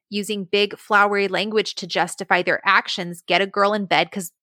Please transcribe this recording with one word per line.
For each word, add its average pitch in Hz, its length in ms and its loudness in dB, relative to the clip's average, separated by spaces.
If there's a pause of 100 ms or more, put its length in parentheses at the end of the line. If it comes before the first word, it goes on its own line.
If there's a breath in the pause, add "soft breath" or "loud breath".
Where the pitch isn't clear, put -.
(100)
using 202 340 -6
big 202 340 -2
flowery 202 480 2
language 196 480 -2
to 180 140 -10
justify 180 520 -2
their 180 240 0
actions, 190 600 0
get 175 140 2
a 196 80 0
girl 202 260 2
in 208 120 -2
bed, 165 260 0
'cause 185 180 -8 (120)